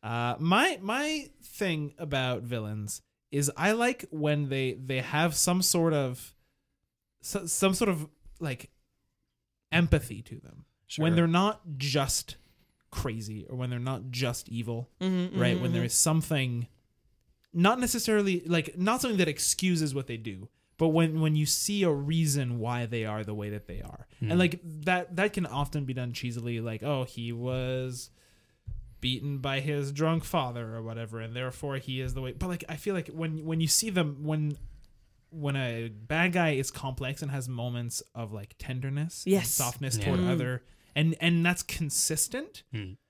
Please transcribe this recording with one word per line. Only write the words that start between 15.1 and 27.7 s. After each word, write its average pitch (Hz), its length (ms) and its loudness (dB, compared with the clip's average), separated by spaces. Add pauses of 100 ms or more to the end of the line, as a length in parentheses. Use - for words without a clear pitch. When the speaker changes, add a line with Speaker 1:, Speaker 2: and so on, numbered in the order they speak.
Speaker 1:
right? 120 160 6
Speaker 3:
mm-hmm, - 80 0
Speaker 1:
When 120 100 2
there 117 80 2
Speaker 3:
mm-hmm. 120 60 2
Speaker 1:
is 117 80 -2
something, 135 720 2 (840)
not 196 280 6
necessarily, 214 680 2
like, 170 320 0
not 214 220 2
something 220 180 2
that 175 100 6
excuses 156 680 2
what 135 120 -4
they 117 100 -6
do, 101 320 -10 (300)
but 160 100 4
when, 160 320 4
when 156 160 4
you 151 80 4
see 202 380 0
a 175 80 6
reason 143 680 0
why 120 260 -2
they 113 180 -2
are 107 200 -4
the 104 100 -6
way 104 160 -6
that 104 160 -8
they 87 160 -8
are. - 240 -14 (140)
Speaker 2:
Hmm. 113 100 0
Speaker 1:
And, 170 80 6
like, 175 220 4 (240)
that, 180 320 0
that 202 160 2
can 180 120 -2
often 139 400 -2
be 131 80 -4
done 123 200 -4
cheesily, 117 480 -4
like, 110 240 -6
"Oh, 139 200 0
he 117 280 -8
was 127 800 -4 (880)